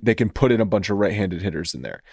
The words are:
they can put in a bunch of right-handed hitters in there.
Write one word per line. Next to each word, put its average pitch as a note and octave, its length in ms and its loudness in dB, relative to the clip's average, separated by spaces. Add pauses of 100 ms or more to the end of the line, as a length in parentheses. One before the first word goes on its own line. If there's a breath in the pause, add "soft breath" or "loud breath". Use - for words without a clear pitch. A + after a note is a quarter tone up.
they A2+ 100 4
can A2 160 0
put B2+ 220 2
in A2+ 80 4
a A2 60 4
bunch G2 240 0
of G2+ 80 0
right-handed F#2+ 440 0
hitters F2 320 -6
in B1+ 100 -12
there. - 300 -12